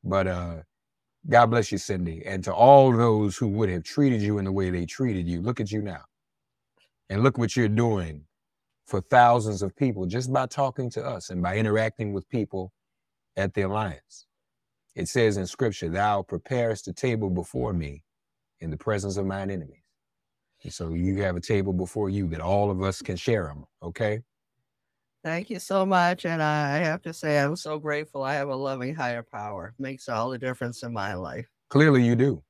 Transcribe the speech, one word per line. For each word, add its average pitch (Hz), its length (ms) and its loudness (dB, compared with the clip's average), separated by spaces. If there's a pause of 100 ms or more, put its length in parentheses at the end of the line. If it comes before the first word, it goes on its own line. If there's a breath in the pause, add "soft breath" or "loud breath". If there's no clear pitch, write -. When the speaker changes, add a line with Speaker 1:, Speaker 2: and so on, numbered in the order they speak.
Speaker 1:
But, 95 220 2
uh, 87 300 -4 (720)
God 120 180 10
bless 113 260 2
you, 101 60 -2
Cindy. 87 460 -4
And 95 200 -6
to 95 100 -4
all 135 380 10
those 110 440 4
who 120 120 0
would 101 220 0
have 87 120 -2
treated 127 400 2
you 104 160 0
in 98 60 -2
the 95 80 -2
way 95 180 0
they 87 160 -2
treated 98 400 -4
you, 87 160 -4
look 120 180 -4
at 104 120 -4
you 107 100 -4
now. 95 200 -10 (1080)
And 101 120 2
look 127 160 6
what 117 180 0
you're 117 120 4
doing 98 560 0 (640)
for 98 140 -2
thousands 117 640 4
of 98 140 -6
people 101 300 -2
just 127 260 -4
by 135 140 0
talking 131 440 -4
to - 140 -8
us 120 260 -8
and 90 120 -4
by 90 140 -2
interacting 110 560 0
with 95 160 -8
people 98 440 -6 (640)
at 98 160 -2
the 101 100 -2
Alliance. 95 680 -6 (640)
It 90 140 -6
says 110 280 4
in 95 100 -4
Scripture, 101 420 -4
"Thou 98 340 0
preparest 113 680 -4
a 92 40 -10
table 110 380 -2
before 104 420 -4
me 76 320 -6 (560)
in 82 100 -8
the 76 60 -6
presence 98 400 -4
of 98 100 -2
mine 98 240 -4
enemies." 90 320 -10 (800)
And - 100 -14
so 82 220 -8
you 95 280 -2
have 92 140 0
a 87 40 -4
table 98 320 0
before 92 380 -2
you 98 180 -2
that 80 120 -6
all 101 300 2
of 92 120 -2
us 95 200 -2
can 92 140 -6
share 92 340 -2
'em, 73 140 -16 (180)
okay? 107 400 -4 (1000)
Speaker 2:
Thank 165 260 -6
you 180 80 -8
so 190 260 0
much. 180 400 2
And 165 180 -2
I, 151 340 0
I - 20 0
have 165 240 -2
to 165 100 -10
say, 147 280 0
I'm 139 160 0
so 151 220 -8
grateful. 147 440 -6
I 135 120 -4
have 143 140 -4
a 135 60 -4
loving 135 400 -4
higher 123 280 -4
power. 104 560 -12
Makes 135 300 -10
all 120 220 -2
the 127 80 -8
difference 123 460 -6
in 120 80 -10
my 101 220 -4
life. 92 340 -10 (220)
Speaker 1:
Clearly 139 340 6
you 120 100 4
do. 120 360 0